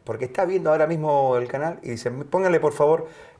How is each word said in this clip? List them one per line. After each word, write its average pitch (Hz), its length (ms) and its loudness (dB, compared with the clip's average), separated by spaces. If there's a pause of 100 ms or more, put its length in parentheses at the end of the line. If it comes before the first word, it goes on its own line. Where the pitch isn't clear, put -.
porque 113 220 -6
está 156 180 -4
viendo 180 260 0
ahora 156 160 4
mismo 147 520 2
el 123 100 -2
canal 147 340 -6
y 123 100 -10
dicen, 123 340 -6
"Pónganle 180 340 2
por 151 140 2
favor 156 340 2 (320)